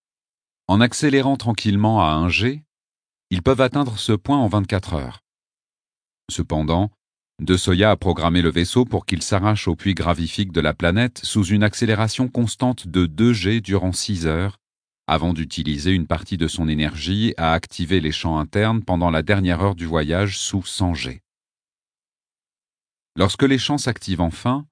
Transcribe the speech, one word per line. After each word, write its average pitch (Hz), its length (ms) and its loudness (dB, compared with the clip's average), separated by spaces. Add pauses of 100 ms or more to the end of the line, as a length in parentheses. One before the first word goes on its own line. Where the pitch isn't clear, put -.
(680)
En 98 140 4
accélérant 135 560 2
tranquillement 107 640 2
à 78 80 2
un 82 180 2
G, 127 340 -2 (680)
ils 90 100 -2
peuvent 131 200 4
atteindre 127 360 0
ce - 140 -2
point 139 260 0
en 120 100 2
vingt-quatre 95 460 -2
heures. 65 300 -6 (1040)
Cependant, 82 600 0 (480)
De 90 180 4
Soya 98 340 4
a 90 60 2
programmé 85 440 2
le 82 80 2
vaisseau 87 360 2
pour 95 220 -4
qu'il 87 160 -2
s'arrache 101 440 0
au 85 80 0
puits 98 200 0
gravifique 85 560 -2
de 82 100 0
la 76 140 0
planète 104 480 0
sous 101 220 0
une 104 180 2
accélération 110 640 0
constante 120 600 -2
de 87 200 2
deux 110 260 2
G 107 280 -2
durant 92 300 -2
six 85 360 -4
heures, 90 300 -2 (480)
avant 82 280 0
d'utiliser 76 580 -2
une 85 140 2
partie 82 320 -4
de 80 100 0
son 80 200 -4
énergie 78 680 -2
à 80 160 2
activer 87 460 -2
les 76 120 -2
champs 80 260 -2
internes 107 460 -2
pendant 87 260 0
la 80 140 2
dernière 92 380 2
heure 98 120 2
du 85 140 -8
voyage 82 500 -2
sous - 260 -4
cent 90 300 -2
G. 64 280 -8 (1900)
Lorsque - 260 0
les 135 160 4
champs 143 220 -2
s'activent 95 420 -4
enfin, 123 500 -2